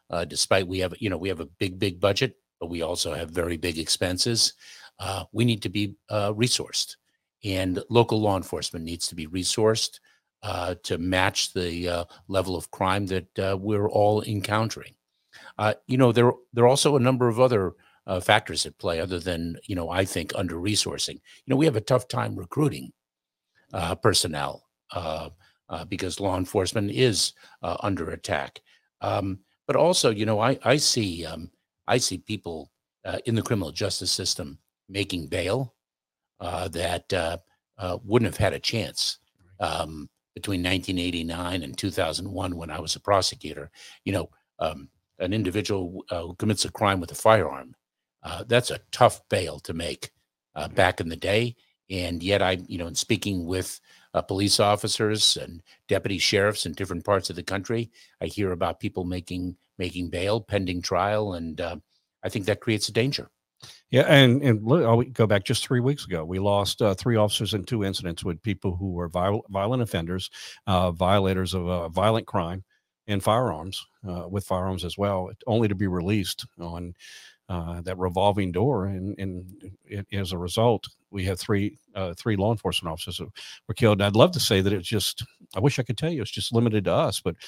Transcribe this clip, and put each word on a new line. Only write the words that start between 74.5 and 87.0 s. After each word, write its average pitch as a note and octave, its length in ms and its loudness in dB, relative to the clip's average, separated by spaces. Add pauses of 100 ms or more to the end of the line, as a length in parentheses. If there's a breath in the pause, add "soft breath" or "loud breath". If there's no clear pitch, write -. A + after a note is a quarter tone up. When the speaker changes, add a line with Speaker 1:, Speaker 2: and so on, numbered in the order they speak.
Speaker 2:
as E2+ 140 -8
well, G2+ 320 -2 (160)
only A2+ 220 2
to G2+ 60 0
be F#2+ 120 -2
released F2+ 600 -2 (120)
on, E2+ 360 -10 (540 loud breath)
uh, E2+ 340 -6
that F2+ 140 -6
revolving F#2 560 2
door. G2+ 340 2
And, G2 320 -4
and F#2+ 540 -10 (140)
it, G2+ 260 -10
as G2 200 -4
a F2+ 60 -4
result, G#2+ 500 2 (220)
we G2 140 -4
have F#2+ 140 0
three, G#2 400 -2 (160)
uh, F#2+ 200 -4
three A2 220 0
law G2 140 2
enforcement F2+ 420 -2
officers E2+ 260 -10
who F2 120 -10 (380 loud breath)
were A2 60 -6
killed. G#2 280 6
I'd G2+ 140 4
love E3 160 8
to E3+ 80 -2
say G2 200 4
that G2 120 4
it's F#2 160 -2
just, - 360 -2 (300)
I F#2+ 60 -4
wish C3+ 180 2
I B2+ 60 -2
could A#2 120 -4
tell D#3+ 140 -2
you D#3 100 -2
it's G2+ 100 -4
just - 220 -4
limited A2+ 320 4
to E2+ 80 2
us, C3 280 2